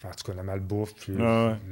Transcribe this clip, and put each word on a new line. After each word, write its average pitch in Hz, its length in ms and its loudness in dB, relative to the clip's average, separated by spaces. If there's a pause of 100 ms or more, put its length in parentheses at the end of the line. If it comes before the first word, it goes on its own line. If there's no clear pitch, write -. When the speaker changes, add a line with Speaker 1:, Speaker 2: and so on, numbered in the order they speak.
Speaker 1:
en 95 60 -10
tout - 200 -10
cas, 92 60 -4
la 92 60 -6
malbouffe, 98 520 -2
puis - 200 -10
Speaker 2:
Ouais, 101 80 2
ouais. 113 300 6 (200)